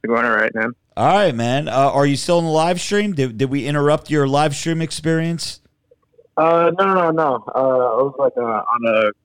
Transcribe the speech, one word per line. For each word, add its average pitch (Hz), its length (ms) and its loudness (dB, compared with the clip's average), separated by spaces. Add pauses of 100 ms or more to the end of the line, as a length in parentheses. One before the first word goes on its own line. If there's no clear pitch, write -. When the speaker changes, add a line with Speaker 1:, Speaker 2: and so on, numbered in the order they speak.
Speaker 1:
It's 120 100 -6
going 117 120 0
all 113 100 0
right, 110 180 0
man. 113 180 -4 (240)
Speaker 2:
All 117 180 0
right, 190 200 2
man. 123 340 -2
Uh, 135 240 2
are 139 140 2
you 139 100 2
still 170 240 0
in 165 60 0
the 160 60 -2
live 170 280 0
stream? 208 340 -2
Did, 131 240 -2
did 131 120 0
we 139 160 -2
interrupt 147 460 0
your 143 160 2
live 143 280 0
stream 165 260 -4
experience? 160 800 -4 (760)
Speaker 1:
Uh, 165 400 4
no, 196 160 2
no, 175 180 2
no. 143 320 0 (120)
Uh, 127 40 0
I 127 440 2
was, 139 160 -2
like, 131 180 2
uh, 120 40 -2
on 110 640 0
a 104 40 0 (140)